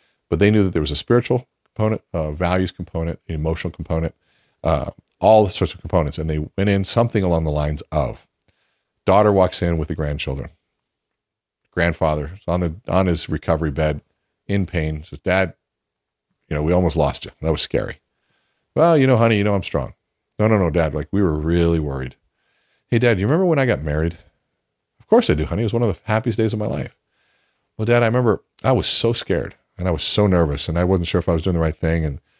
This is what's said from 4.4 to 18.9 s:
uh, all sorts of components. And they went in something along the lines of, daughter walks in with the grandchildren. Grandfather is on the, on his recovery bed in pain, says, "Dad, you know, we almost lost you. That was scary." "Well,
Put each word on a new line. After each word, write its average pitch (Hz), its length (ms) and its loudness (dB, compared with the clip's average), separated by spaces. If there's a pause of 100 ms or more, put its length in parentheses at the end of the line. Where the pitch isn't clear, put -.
uh, 76 280 -2 (280)
all 107 280 6
sorts - 260 -2
of - 60 -20
components. 80 380 -2
And 80 120 -4
they 78 100 -2 (180)
went 98 120 0
in 98 140 2
something 117 400 0
along 87 200 0
the 78 80 -2
lines 76 300 -2 (100)
of, 67 360 -4 (760)
daughter 104 260 4
walks 95 300 2
in 85 160 0
with 78 100 -4
the 82 80 -8
grandchildren. 73 540 -6 (1200)
Grandfather 80 640 -2
is - 120 -20
on 87 120 0
the, 85 160 -2 (120)
on 92 180 2
his 85 240 -2
recovery 80 420 -2
bed 76 300 -2 (460)
in 101 180 -2
pain, 78 380 -4
says, - 160 -18
"Dad, 92 340 0 (960)
you 76 60 -4
know, 76 80 -2
we 82 100 0
almost 87 240 2
lost 71 280 -2
you. - 60 -16 (100)
That 80 100 0
was - 100 -2
scary." - 380 -4 (760)
"Well, 165 220 4